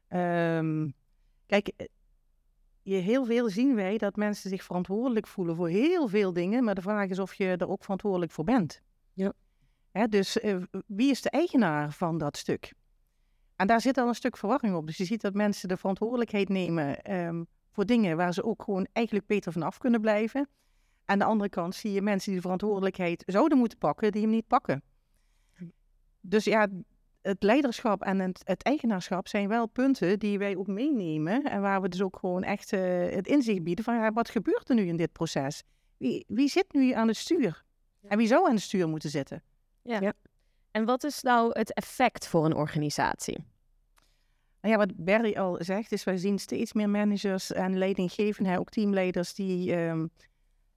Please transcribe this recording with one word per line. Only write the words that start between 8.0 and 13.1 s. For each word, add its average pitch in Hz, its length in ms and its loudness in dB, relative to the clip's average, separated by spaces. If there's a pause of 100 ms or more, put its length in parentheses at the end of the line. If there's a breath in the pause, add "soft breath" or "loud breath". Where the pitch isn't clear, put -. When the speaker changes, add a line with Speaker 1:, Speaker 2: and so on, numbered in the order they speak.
Speaker 1:
voor - 120 -6
bent. 196 380 0 (320)
Speaker 2:
Ja. 190 200 -2 (580)
Speaker 1:
Hè, 214 160 2
dus, 202 320 2
eh, 208 180 -2
w-, 180 200 -8 (100)
wie 226 220 0
is 262 120 0
de - 80 -2
eigenaar 175 640 2
van 165 260 -2
dat 147 200 -4
stuk? - 360 -4 (800)